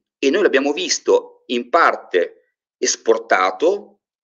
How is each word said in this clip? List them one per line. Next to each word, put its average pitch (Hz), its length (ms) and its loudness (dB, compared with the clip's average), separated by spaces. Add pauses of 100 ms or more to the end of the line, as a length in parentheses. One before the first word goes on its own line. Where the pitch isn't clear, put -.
(180)
e 139 120 0
noi 190 120 0
l'abbiamo 135 300 2
visto - 720 -2
in 120 240 -6
parte - 840 -2 (200)
esportato 110 1200 -2 (240)